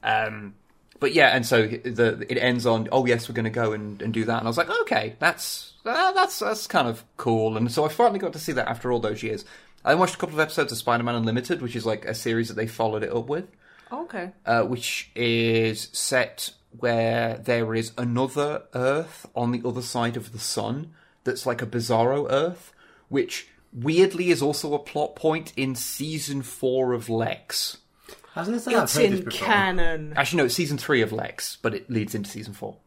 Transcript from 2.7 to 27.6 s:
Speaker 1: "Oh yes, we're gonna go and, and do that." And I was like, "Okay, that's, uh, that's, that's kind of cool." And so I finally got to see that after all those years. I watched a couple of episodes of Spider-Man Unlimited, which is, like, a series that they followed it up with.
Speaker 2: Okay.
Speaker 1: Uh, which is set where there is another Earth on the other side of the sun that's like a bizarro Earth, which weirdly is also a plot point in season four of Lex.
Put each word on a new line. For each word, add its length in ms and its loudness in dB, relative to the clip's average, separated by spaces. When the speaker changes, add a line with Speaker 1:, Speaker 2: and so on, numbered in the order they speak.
Speaker 1:
"Oh 140 4
yes, 240 2
we're 60 -10
gonna 160 -2
go 240 0
and, 260 -10
and 140 -4
do 100 0
that." 140 0
And 80 -4
I 40 0
was 80 -2
like, 100 2
"Okay, 360 -2
that's, 540 -2
uh, 280 2
that's, 260 2
that's 280 -4
kind 220 2
of 160 -6
cool." 400 2
And 120 2
so 140 0
I 40 0
finally 300 4
got 140 -4
to 60 -10
see 140 -6
that 160 0
after 240 -4
all 80 2
those 220 -4
years. 220 -6
I 120 4
watched 220 2
a 20 -18
couple 160 -4
of 60 0
episodes 320 0
of 40 -6
Spider-Man 380 0
Unlimited, 480 0
which 120 -6
is, 120 -4
like, 180 -2
a 100 -6
series 340 0
that 60 -10
they 120 -2
followed 360 -2
it 140 -4
up 140 -4
with. 160 -4
Speaker 2:
Okay. 400 -8
Speaker 1:
Uh, 200 4
which 520 -4
is 760 2
set 560 -2
where 600 0
there 360 0
is 220 -2
another 680 -2
Earth 600 -2
on 180 0
the 140 -2
other 140 -4
side 380 -2
of 140 -12
the 60 -12
sun 540 -4
that's 220 -2
like 160 -2
a 40 -4
bizarro 640 2
Earth, 440 0
which 400 -2
weirdly 560 2
is 140 4
also 320 0
a 40 0
plot 380 -4
point 400 0
in 180 -2
season 680 -6
four 500 0
of 160 -4
Lex. 680 -4